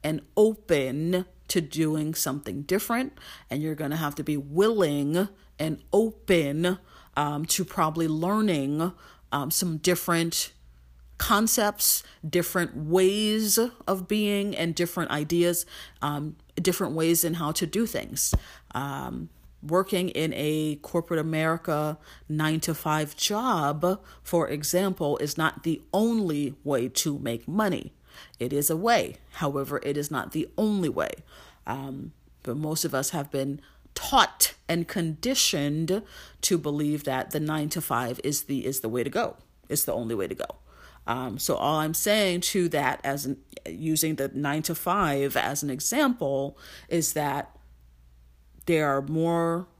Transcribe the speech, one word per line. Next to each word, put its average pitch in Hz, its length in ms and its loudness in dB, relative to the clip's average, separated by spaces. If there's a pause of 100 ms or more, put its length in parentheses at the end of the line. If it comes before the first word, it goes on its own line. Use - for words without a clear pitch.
and 156 180 -2 (160)
open 175 880 2 (220)
to 180 140 2
doing 156 520 0
something 143 480 -4
different. 233 560 -2 (320)
And 147 140 -4
you're 156 120 -2
gonna 147 200 -4
have 151 200 -2
to 151 80 -6
be 151 140 0
willing 160 920 2 (300)
and 156 240 -4 (100)
open, 180 880 2 (380)
um, 147 300 0
to 175 200 0
probably 160 420 0
learning, 165 880 0 (380)
um, 143 180 -2
some 165 280 0
different 170 760 0 (640)
concepts, - 840 2 (240)
different 175 480 0
ways 202 800 2
of 196 500 -2
being 208 480 0
and 165 200 -2
different 170 340 -2
ideas, 170 560 2 (360)
um, 147 340 -4 (260)
different 175 320 0
ways 165 300 2
in 165 120 0
how 156 180 -2
to 170 120 0
do 214 220 0
things. - 480 -4 (400)
Um, 139 540 -6 (340)
working 180 460 2
in 156 260 -2
a 151 480 0
corporate 170 360 -2
America 156 800 0 (320)
nine-to-five 156 880 0
job, 180 840 0 (220)
for - 260 0
example, 151 680 0
is 147 200 -4
not - 260 0
the 165 180 0 (100)
only 185 640 2 (100)
way 131 240 0
to 143 300 -2
make 117 300 -6
money. 175 460 0 (460)
It 123 140 -2
is 143 160 2
a 160 80 0
way. 208 400 2 (160)
However, 139 500 -4
it 143 140 -2
is 147 140 -4
not 131 200 -4
the 160 160 -2 (100)
only 202 320 2
way. - 200 -2 (560)
Um, 135 460 -8 (320)
but 123 120 -4
most 151 300 -2
of 131 80 -2
us 139 160 0
have 143 220 -4
been 139 280 -2 (360)
taught - 580 4 (160)
and 170 180 0
conditioned 165 1160 0 (380)
to - 160 2
believe 147 480 0
that 131 260 -2
the 151 80 -2
nine-to-five 147 840 -2
is 147 200 -2
the, 139 200 -2
is 135 180 -2
the 113 80 -4
way 117 140 0
to 139 60 -2
go. - 280 -2 (300)
It's - 180 0
the 92 80 -2
only 117 200 -4
way 98 140 -2
to - 80 -6
go. - 100 -6 (640)
Um, 123 320 -4
so - 160 0
all 151 220 0
I'm 156 180 0
saying 202 460 2
to 180 280 2
that, 143 340 0
as 139 220 -2
in, 135 120 -4 (300)
using 156 480 0
the 135 180 -2
nine-to-five 147 1000 0
as 139 280 0
an 143 80 -2
example, 147 840 0 (320)
is 160 240 0
that 147 440 -2 (1080)
there 156 240 2
are 139 120 2
more 165 640 0 (120)